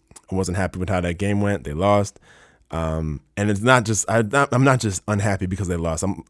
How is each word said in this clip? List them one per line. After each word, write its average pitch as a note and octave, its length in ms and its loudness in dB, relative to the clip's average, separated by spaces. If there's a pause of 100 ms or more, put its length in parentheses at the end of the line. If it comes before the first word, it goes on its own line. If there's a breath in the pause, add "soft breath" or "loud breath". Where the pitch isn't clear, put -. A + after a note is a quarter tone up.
(320)
I F#2+ 40 -4
wasn't F#2 200 -2
happy F#2 220 -4
with F2+ 100 -4
how F#2 140 0
that F2 160 -4
game G2+ 240 0
went. G2+ 220 -2
They D2 100 -8
lost. G2 460 2 (500 soft breath)
Um, D#2+ 520 -4 (140)
and G#2 140 0
it's G2+ 120 0
not G#2+ 240 4
just, G#2+ 220 -2
I, A2+ 140 4
not, C#3 320 0
I'm B2 100 4
not C3 160 4
just G2+ 280 -2
unhappy G2+ 400 0
because F#2+ 200 -4
they F2 100 -2
lost. E2 260 -2
I'm F#2+ 260 -4